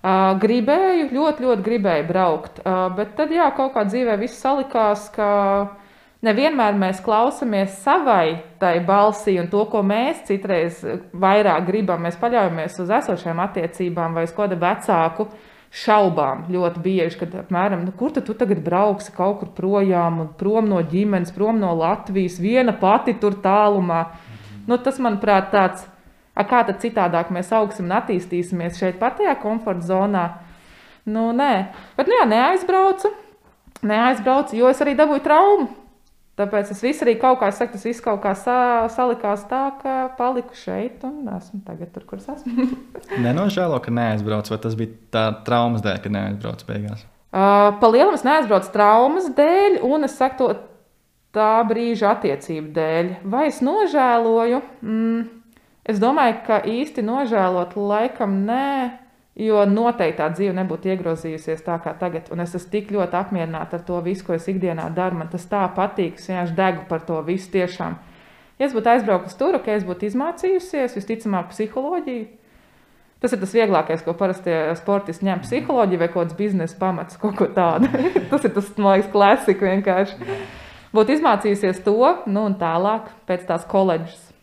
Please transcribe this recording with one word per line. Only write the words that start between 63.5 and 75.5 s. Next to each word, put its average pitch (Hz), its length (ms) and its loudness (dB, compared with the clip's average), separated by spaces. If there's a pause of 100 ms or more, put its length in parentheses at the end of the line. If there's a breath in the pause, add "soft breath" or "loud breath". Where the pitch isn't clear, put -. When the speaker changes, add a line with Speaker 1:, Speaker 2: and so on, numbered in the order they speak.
Speaker 1:
ar 170 80 -12
to 175 180 -4
visu, 190 220 -4
ko 165 100 -2
es 165 100 -8
ikdienā 175 480 -4
daru. 180 240 -2
Man 160 140 -10
tas 175 160 -10
tā 202 160 0 (100)
patīk, 196 460 -4
es - 80 -16
vienkārši 175 280 -4
degu 185 320 0
par 165 180 -4
to 160 180 -4
visu 185 260 -4
tiešām. 175 460 -4 (640 soft breath)
Ja 277 80 2
es 254 60 -6
būtu 226 180 4
aizbraukusi 202 460 0
tur, 302 180 2
ok, - 160 -4
es 202 140 -2
būtu 180 200 -6
izmācījusies, 320 880 -2
visticamāk, 202 560 -4
psiholoģiju. 254 760 -6 (960 soft breath)
Tas 240 80 0
ir 202 80 -2
tas 190 160 -6
vieglākais, 170 480 2
ko 165 160 -4
parasti 180 340 -2 (220)
sportisti 196 500 -4
ņem, 185 200 -2
psiholoģiju 220 560 0